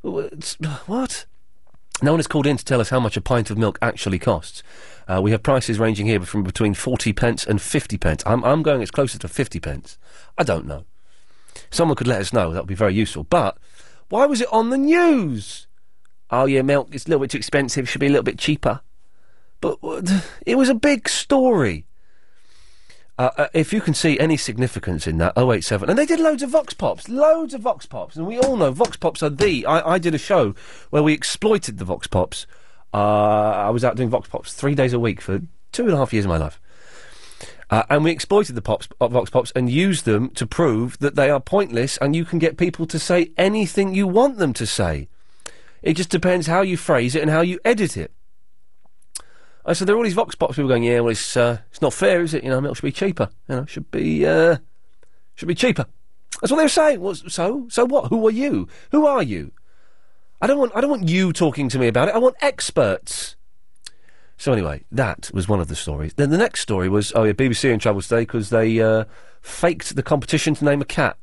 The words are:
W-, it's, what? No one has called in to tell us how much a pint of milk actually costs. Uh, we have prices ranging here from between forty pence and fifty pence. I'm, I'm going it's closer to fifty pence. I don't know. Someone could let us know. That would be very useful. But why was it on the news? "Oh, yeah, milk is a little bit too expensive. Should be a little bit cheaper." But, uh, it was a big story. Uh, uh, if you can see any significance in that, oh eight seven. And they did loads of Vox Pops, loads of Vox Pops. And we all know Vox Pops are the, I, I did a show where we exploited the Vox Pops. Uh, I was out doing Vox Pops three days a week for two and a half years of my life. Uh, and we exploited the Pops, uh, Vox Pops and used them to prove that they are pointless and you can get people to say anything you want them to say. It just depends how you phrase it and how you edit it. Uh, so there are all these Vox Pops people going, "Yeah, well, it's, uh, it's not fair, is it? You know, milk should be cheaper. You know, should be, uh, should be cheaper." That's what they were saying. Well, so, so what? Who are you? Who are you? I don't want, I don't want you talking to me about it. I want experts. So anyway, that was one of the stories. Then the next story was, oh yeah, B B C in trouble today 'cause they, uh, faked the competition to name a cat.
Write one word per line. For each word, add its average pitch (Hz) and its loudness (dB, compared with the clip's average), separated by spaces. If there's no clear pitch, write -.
W-, - -6
it's, - -10
what? 247 -4
No 143 4
one 160 4
has 147 -2
called 143 0
in 143 4
to - -6
tell 127 2
us 107 0
how 131 2
much 113 0
a 98 -2
pint 117 0
of 107 -2
milk 110 0
actually 98 -2
costs. - -2
Uh, 92 0
we 104 4
have 110 2
prices 127 2
ranging 107 2
here 107 2
from 98 -2
between 101 2
forty 104 -2
pence 117 0
and 104 0
fifty - -2
pence. - 0
I'm, 120 2
I'm 151 4
going 143 2
it's 101 -6
closer 135 0
to - -8
fifty - -4
pence. 73 -8
I - 2
don't 82 0
know. 73 -10
Someone 160 2
could 120 -2
let 110 2
us 92 -4
know. 90 2
That 90 -4
would - -8
be 95 -4
very 98 2
useful. 101 0
But 147 2
why 247 4
was 269 2
it 240 0
on 226 4
the 262 2
news? 277 2
"Oh, 127 4
yeah, 135 4
milk 139 2
is 135 -10
a 156 -6
little 147 4
bit 139 -4
too 175 -4
expensive. 139 -2
Should 135 -4
be 139 2
a 139 6
little 139 4
bit - -2
cheaper." 139 0
But, - -4
uh, 180 -2
it 233 2
was 262 6
a 262 4
big 285 2
story. 196 2
Uh, 127 2
uh, 147 2
if 160 0
you 214 2
can 156 0
see 156 2
any 156 4
significance 107 -4
in 80 0
that, 82 2
oh 127 4
eight 98 2
seven. 101 -2
And 208 4
they 302 4
did 330 2
loads 302 2
of 254 -6
Vox 302 2
Pops, - -2
loads 302 4
of 233 -10
Vox 208 -2
Pops. 104 -10
And 160 -4
we 226 -4
all 262 4
know 151 4
Vox 175 0
Pops - -2
are 151 2
the, 147 2
I, 160 2
I - 2
did 165 0
a 139 -2
show 131 2
where 147 4
we 151 6
exploited 160 0
the - -6
Vox 90 -6
Pops. - 0
Uh, 104 0
I 104 4
was 117 2
out 113 2
doing 123 0
Vox - 0
Pops - -10
three 143 0
days 131 2
a 123 0
week 110 0
for 98 -2
two 240 -2
and 214 4
a 151 4
half 135 0
years 104 2
of 98 0
my 82 2
life. 76 -4
Uh, 110 4
and 147 4
we 170 4
exploited 196 2
the 110 -4
Pops, - -2
uh, 120 2
Vox 120 0
Pops 120 0
and 127 0
used 175 2
them 113 2
to - -4
prove 123 0
that 139 0
they 143 4
are 139 2
pointless 139 0
and 143 2
you 170 0
can 170 -2
get 160 2
people 170 0
to 165 -6
say 175 2
anything 196 2
you 196 2
want 233 4
them 151 2
to 117 -4
say. 78 -2
It 156 2
just 175 -4
depends 180 2
how 175 4
you 185 0
phrase 123 2
it 151 2
and 156 2
how 160 4
you 180 0
edit 220 2
it. 80 -8
Uh, 175 0
so 185 -2
there 202 4
are 220 4
all 240 2
these 196 0
Vox - 0
Pops 131 0
people 139 0
going, 120 4
"Yeah, 120 4
well, 117 2
it's, - -4
uh, 120 2
it's - -6
not 147 2
fair, 185 4
is 160 -2
it? 151 -2
You 131 -4
know, 131 2
milk 143 -2
should - -6
be 139 0
cheaper. 175 -2
You 135 -2
know, 139 -4
should - -12
be, 156 0
uh, 160 4
should - -8
be 170 0
cheaper." 160 2
That's - -2
what 285 4
they 311 6
were 285 6
saying. 294 4
Well, 190 -4
so, 226 -4
so 240 2
what? 262 2
Who 220 2
are 220 6
you? 220 -2
Who 302 6
are 277 4
you? 90 -4
I 196 2
don't 285 4
want, 247 2
I 220 0
don't 285 2
want 196 0
you 185 2
talking 143 0
to 131 -2
me 123 4
about 123 4
it. 214 -2
I - 4
want 254 4
experts. - 0
So 135 0
anyway, 78 -2
that 117 -2
was 95 -2
one 101 4
of 80 -2
the 76 -6
stories. 76 -6
Then 139 2
the 160 4
next - 0
story 92 0
was, 104 2
oh 113 4
yeah, 104 4
B 135 2
B 117 2
C 135 2
in 113 4
trouble 101 0
today 117 0
'cause 110 -4
they, 113 4
uh, 110 4
faked - -2
the 127 -2
competition 151 0
to 147 -2
name 143 4
a 135 -4
cat. - 0